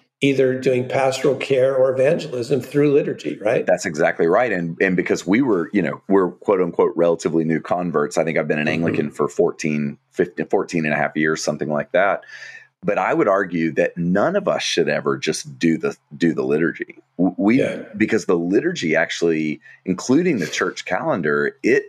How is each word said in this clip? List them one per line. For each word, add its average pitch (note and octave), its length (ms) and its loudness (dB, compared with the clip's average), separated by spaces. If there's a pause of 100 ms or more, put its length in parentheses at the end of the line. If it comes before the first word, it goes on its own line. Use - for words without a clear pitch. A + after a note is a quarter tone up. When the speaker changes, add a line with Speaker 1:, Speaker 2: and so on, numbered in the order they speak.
(200)
Speaker 1:
either C3+ 380 2
doing B2 300 0
pastoral C3+ 480 0
care C3+ 400 2
or C3 160 4
evangelism B2+ 680 0
through C#3+ 340 2
liturgy, - 460 -2
right? A2 260 0
Speaker 2:
That's F#2 180 2
exactly E2+ 420 0
right. A2 260 2
And, F2 280 -4
and F#2 160 2
because F2+ 300 0
we G#2+ 160 4
were, G2 320 2
you G2 80 4
know, C2+ 260 -4
we're F#2+ 220 4
quote F#2 320 0
unquote F2 340 0
relatively E2 480 2
new D#2+ 160 0
converts. D#2 560 -2
I E2 80 2
think D#2+ 140 -2
I've D2+ 100 -2
been D#2 100 0
an D2+ 80 0
Speaker 1:
Mm-hmm. D#2 60 0 (120)
Speaker 2:
Anglican D#2 260 -2
for C#2+ 180 -2
fourteen, D2+ 720 -2 (140)
fifteen, - 340 -4
fourteen F2 400 -2
and D2 80 0
a - 20 -2
half D2 200 -2
years, D#2 280 0
something D2 240 -4
like D2 240 -4
that. F#2 300 0 (600)
But G2+ 160 0
I G#2 160 -2
would D3+ 140 2
argue F2 440 0
that E2+ 240 0
none F#2+ 400 0
of G2+ 100 -2
us D2 160 0
should D2 280 -2
ever C#2+ 260 -2
just D2 420 -6
do D#2+ 200 2
the, C#2+ 180 -4 (220)
do E2 160 2
the C2+ 100 -2
liturgy. D2 540 -2 (200)
W-, F2+ 200 2
we, G#2+ 220 2
Speaker 1:
Yeah. - 240 -4 (120)
Speaker 2:
because G#2+ 300 0
the F#2 100 2
liturgy F2+ 580 -2
actually, D#2+ 680 0 (260)
including C3 520 0
the D#2 80 -4
church - 380 -6
calendar, E2+ 760 -2
it, A#2 260 2